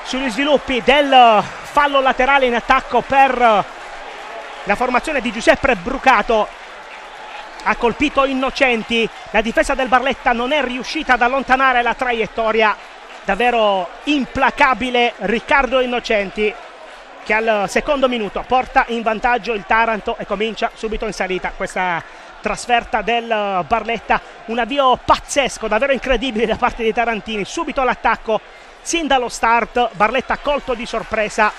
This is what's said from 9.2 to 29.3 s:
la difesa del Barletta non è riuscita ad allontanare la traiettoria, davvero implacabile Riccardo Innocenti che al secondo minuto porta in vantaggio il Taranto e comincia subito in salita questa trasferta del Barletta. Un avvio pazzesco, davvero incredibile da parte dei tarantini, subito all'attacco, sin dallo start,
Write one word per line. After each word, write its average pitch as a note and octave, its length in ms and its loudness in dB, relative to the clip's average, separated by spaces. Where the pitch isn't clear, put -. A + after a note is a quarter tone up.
la G#3+ 100 0
difesa A#3 320 0
del C4 140 -2
Barletta B3 460 2
non A#3+ 180 -2
è D4 120 2
riuscita B3+ 500 -2
ad A#3 100 2
allontanare C4 580 2
la A#3 140 0
traiettoria, A3 800 0
davvero G3+ 640 0
implacabile B3+ 1120 0
Riccardo A#3+ 600 0
Innocenti G#3+ 760 -2
che G#3+ 100 -2
al A3 340 2
secondo C4+ 400 0
minuto G#3+ 380 -2
porta B3+ 440 2
in A#3 120 -4
vantaggio A3+ 520 0
il G3 120 -6
Taranto A3+ 540 0
e F#3+ 80 -8
comincia G#3+ 480 -4
subito A3 320 -6
in F#3+ 60 -6
salita F#3 440 -4
questa F#3 460 -4
trasferta A3+ 600 -2
del G#3+ 640 -2
Barletta. A3 560 -2
Un A3+ 140 -4
avvio B3+ 440 2
pazzesco, - 640 0
davvero A3 240 2
incredibile A#3+ 540 0
da G#3 120 0
parte A#3+ 260 -2
dei A3 100 2
tarantini, A3 520 -2
subito D#4 360 -4
all'attacco, A3+ 600 0
sin E4 240 -4
dallo B3+ 200 2
start, A#3 680 0